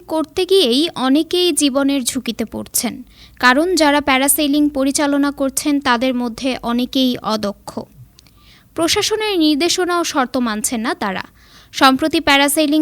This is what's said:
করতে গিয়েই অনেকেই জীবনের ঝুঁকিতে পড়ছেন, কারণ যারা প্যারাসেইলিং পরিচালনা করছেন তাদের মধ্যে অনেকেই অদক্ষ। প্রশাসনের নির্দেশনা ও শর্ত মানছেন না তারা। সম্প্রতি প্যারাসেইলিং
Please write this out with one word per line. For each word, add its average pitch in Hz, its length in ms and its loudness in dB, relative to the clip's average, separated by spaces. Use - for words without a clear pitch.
করতে 320 380 -4
গিয়েই 320 380 2
অনেকেই 320 560 0
জীবনের 277 500 0
ঝুঁকিতে 233 420 -6
পড়ছেন, - 480 -6
কারণ 254 360 4
যারা 294 260 4
প্যারাসেইলিং 285 680 2
পরিচালনা 285 600 0
করছেন 277 480 -2
তাদের 254 340 0
মধ্যে 247 360 -4
অনেকেই 247 480 0
অদক্ষ। 214 460 -6
প্রশাসনের 415 640 0
নির্দেশনা 330 600 2
ও 330 40 0
শর্ত 269 340 -2
মানছেন 220 440 -4
না 262 140 -4
তারা। 196 300 -6
সম্প্রতি 294 480 2
প্যারাসেইলিং 294 600 2